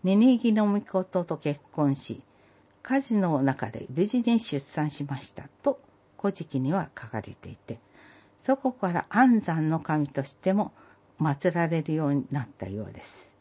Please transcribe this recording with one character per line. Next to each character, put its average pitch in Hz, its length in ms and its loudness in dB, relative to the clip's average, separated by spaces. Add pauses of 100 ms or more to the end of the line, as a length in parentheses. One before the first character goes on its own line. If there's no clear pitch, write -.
ニ 190 140 4
ニ 240 220 6
ギ 226 140 2
ノ 214 140 4
ミ 202 160 0
コ 185 220 -2
ト 180 200 -2
と 165 120 -4
結 147 240 -4 (120)
婚 143 220 2
し、 - 280 -10 (600)
火 269 180 0
事 240 160 -2
の 165 260 2
中 131 280 0
で - 240 -12
無 175 120 2
事 240 160 0
に 233 180 4
出 151 180 -4
産 151 320 -4
し 143 140 -8
ま 139 160 -6
し - 120 -18
た - 160 -14 (140)
と、 277 160 0 (400)
古 196 140 -2
事 - 140 -10
記 131 140 -4
に 135 120 0
は 190 160 -2 (100)
書 113 100 -14
か 110 120 -6
れ 98 140 -14
て - 160 -18
い 98 60 -16
て、 - 220 -14 (640)
そ 269 140 2
こ 262 160 -2
か 180 200 -4
ら - 180 -2
安 233 300 6
山 160 280 0
の 160 120 0
神 151 280 -2
と 139 160 -4
し - 100 -14
て - 180 -2
も 202 200 0 (480)
祀 156 340 0
ら 170 140 2
れ 160 140 0
る 156 120 -2
よ 156 140 0
う 143 60 2
に 143 160 -2
な 135 120 -4
っ 110 60 -10
た - 200 -12
よ 98 220 -8
う - 20 -20
で - 100 -18
す。 - 380 -20